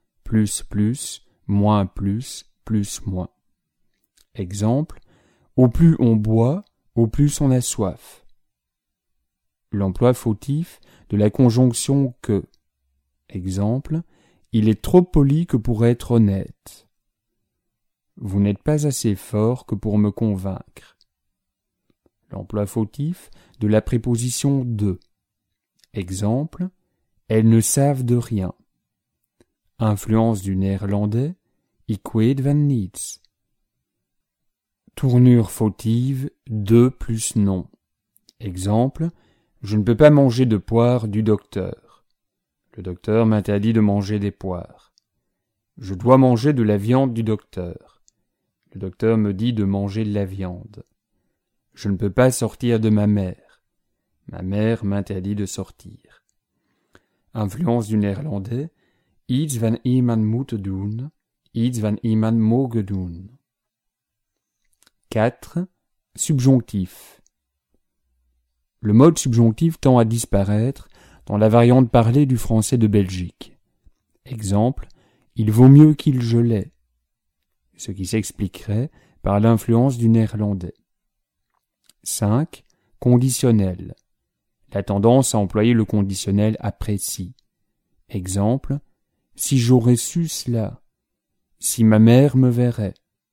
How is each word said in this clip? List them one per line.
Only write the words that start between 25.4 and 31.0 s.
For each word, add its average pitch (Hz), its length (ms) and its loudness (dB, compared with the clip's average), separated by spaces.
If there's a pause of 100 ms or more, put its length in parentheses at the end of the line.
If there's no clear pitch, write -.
Exemple, 104 760 -6 (580)
elles 110 220 2
ne 110 120 6
savent 139 420 0
de 120 120 0
rien. 104 380 -4 (1200)
Influence 110 640 0
du 95 140 -4
néerlandais, 104 800 -2 (500)